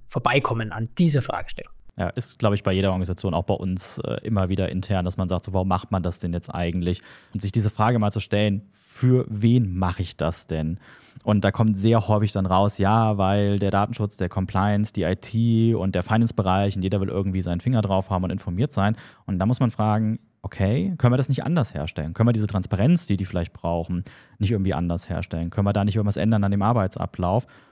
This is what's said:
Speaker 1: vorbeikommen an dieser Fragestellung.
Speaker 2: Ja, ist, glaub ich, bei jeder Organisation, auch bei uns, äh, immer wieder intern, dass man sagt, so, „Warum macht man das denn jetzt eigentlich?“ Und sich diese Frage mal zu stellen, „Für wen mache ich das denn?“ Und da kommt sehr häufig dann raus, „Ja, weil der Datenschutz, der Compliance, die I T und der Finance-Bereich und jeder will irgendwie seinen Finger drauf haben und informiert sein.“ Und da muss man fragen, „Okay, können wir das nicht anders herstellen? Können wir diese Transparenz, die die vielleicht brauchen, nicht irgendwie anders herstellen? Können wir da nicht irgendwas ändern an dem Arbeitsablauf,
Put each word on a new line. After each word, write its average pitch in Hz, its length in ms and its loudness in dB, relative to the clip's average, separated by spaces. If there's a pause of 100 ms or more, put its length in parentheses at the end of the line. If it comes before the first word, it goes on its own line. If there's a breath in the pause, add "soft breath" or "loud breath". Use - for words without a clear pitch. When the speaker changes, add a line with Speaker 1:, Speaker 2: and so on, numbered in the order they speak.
Speaker 1:
vorbeikommen 120 640 0
an 110 260 -6
dieser 151 240 4
Fragestellung. - 520 -8 (240)
Speaker 2:
Ja, 90 100 -2
ist, - 320 -8
glaub 104 140 4
ich, 98 100 -2
bei 98 80 0
jeder 95 180 2
Organisation, 92 440 -2
auch 87 100 0
bei 104 100 0
uns, - 460 -4
äh, - 240 -6
immer 98 240 0
wieder 92 220 -2
intern, 92 340 -2
dass 90 140 -4
man 92 100 -2
sagt, 87 160 -2
so, 92 100 -6
„Warum 92 140 0
macht 92 240 0
man 95 100 0
das 85 180 -4
denn 87 120 -4
jetzt 85 180 -4
eigentlich?“ 87 520 -2 (320 loud breath)
Und 98 80 -6
sich 98 100 -4
diese 107 180 0
Frage 117 300 2
mal 104 120 2
zu 104 100 -2
stellen, 104 500 0
„Für - 580 2
wen 110 460 2
mache 92 260 0
ich 87 140 -6
das - 320 -4
denn?“ 80 320 -4 (440 loud breath)
Und 104 200 2
da 98 80 4
kommt 110 260 2
sehr 113 300 4
häufig 104 240 2
dann 98 140 0
raus, 95 320 2
„Ja, 107 400 2
weil 101 420 2
der 98 120 0
Datenschutz, 101 440 -2
der 90 140 -4
Compliance, 101 640 0
die 98 100 -2
I 87 140 2
T 113 580 2
und 92 180 -2
der 90 100 0
Finance-Bereich 101 760 2
und 95 40 -2
jeder 95 200 0
will 98 80 -2
irgendwie 95 320 -2
seinen 87 180 -2
Finger 123 220 0
drauf 95 280 0
haben 92 140 0
und 87 80 -2
informiert 98 400 -2
sein.“ 104 240 0 (300 loud breath)
Und 98 120 -4
da 92 80 0
muss 123 140 2
man 123 100 2
fragen, 107 500 0 (240)
„Okay, 151 540 -2
können 123 160 4
wir 127 40 2
das 135 120 -2
nicht 131 140 -2
anders 160 300 -2
herstellen? 78 400 -6
Können 113 160 4
wir 120 40 4
diese 107 140 0
Transparenz, 104 580 0
die 98 120 0
die 92 80 -4
vielleicht 87 280 -4
brauchen, 85 520 -4 (340 loud breath)
nicht 101 120 0
irgendwie 95 220 0
anders 85 360 -2
herstellen? 85 400 -4
Können 98 180 0
wir 101 60 2
da 101 100 2
nicht 104 140 0
irgendwas 104 200 0
ändern 104 260 2
an 98 80 2
dem 98 120 0
Arbeitsablauf, 98 840 0 (260 soft breath)